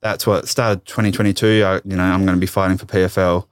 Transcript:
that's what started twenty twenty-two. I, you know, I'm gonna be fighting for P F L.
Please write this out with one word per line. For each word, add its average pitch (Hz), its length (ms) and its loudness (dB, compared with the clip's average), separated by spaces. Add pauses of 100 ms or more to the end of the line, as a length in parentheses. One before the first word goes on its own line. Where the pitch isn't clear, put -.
that's 101 260 -4
what 101 200 0
started 107 380 -2
twenty 107 260 -2
twenty-two. 107 540 2
I, 95 100 0 (100)
you 95 100 -8
know, 92 80 0
I'm 92 220 2
gonna 92 120 2
be 92 100 0
fighting 95 300 0
for - 80 -8
P - 160 -2
F 92 160 0
L. 90 340 0